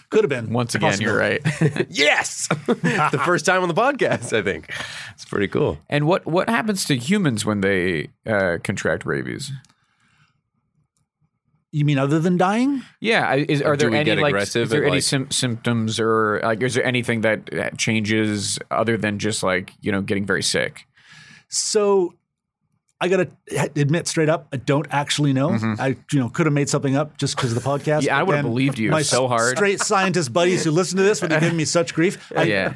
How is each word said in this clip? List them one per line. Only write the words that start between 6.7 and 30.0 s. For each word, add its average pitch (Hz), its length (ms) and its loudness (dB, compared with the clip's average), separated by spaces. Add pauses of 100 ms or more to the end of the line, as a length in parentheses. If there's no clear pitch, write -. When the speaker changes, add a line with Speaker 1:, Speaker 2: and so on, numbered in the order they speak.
Speaker 2:
to 143 100 2
humans 135 500 0
when 104 140 0
they, 92 480 0 (180)
uh, 95 380 0
contract 82 420 -2
rabies? 65 460 -6 (2250)
Speaker 1:
You 147 120 0
mean 143 140 2
other 143 200 2
than 180 180 2
dying? 226 460 2 (180)
Speaker 2:
Yeah. 196 280 0
I, 135 200 2
is, 147 140 2
are 147 140 2
Speaker 3:
Do 143 60 2
Speaker 2:
there 147 100 2
Speaker 3:
we - 60 2
Speaker 2:
any, 151 80 2
Speaker 3:
get 156 120 2
Speaker 2:
like, 147 120 2
Speaker 3:
aggressive 101 340 0
Speaker 2:
is 110 60 -4
there 143 100 2
Speaker 3:
and, 135 80 2
Speaker 2:
any 139 80 2
Speaker 3:
like 131 80 0
Speaker 2:
sym-, 135 260 -2
symptoms 113 720 -2
or, 110 420 2
like, 113 200 0
is 123 120 -2
there 127 100 0
anything 120 360 0
that, 107 320 0
that - 260 -4
changes 107 800 0 (140)
other 113 240 0
than 104 240 -2
just, 107 240 -2
like, 92 360 -2
you 104 120 -4
know, 98 80 0
getting 98 260 -2
very 90 160 0
sick? - 440 -4 (600)
Speaker 1:
So 202 680 2 (840)
I 175 60 -2
gotta 180 220 2 (240)
h-, 143 240 -2
admit 147 320 0
straight 160 200 0
up, 160 240 -2
I 139 40 -8
don't 143 340 0
actually 143 420 0
know. 135 180 2
Speaker 2:
Mm-hmm. 110 300 -2
Speaker 1:
I, 131 160 0 (140)
you 147 80 2
know, 131 100 0
could 165 180 0
have 151 60 2
made 143 160 2
something 139 280 0
up 147 220 -2
just 139 180 -4
'cause 120 160 -2
of 117 100 -2
the 131 60 -4
podcast, 143 340 0
Speaker 2:
Yeah, 135 140 2
I 143 40 4
Speaker 1:
but 175 60 2
Speaker 2:
would 180 100 2
have 143 100 0
Speaker 1:
then 113 60 -2
Speaker 2:
believed 135 280 0
you 107 100 2
Speaker 1:
my 156 120 2
Speaker 2:
so 131 240 2
Speaker 1:
s-, 123 40 0
Speaker 2:
hard. 120 260 2
Speaker 1:
straight 196 240 0
scientist 185 520 0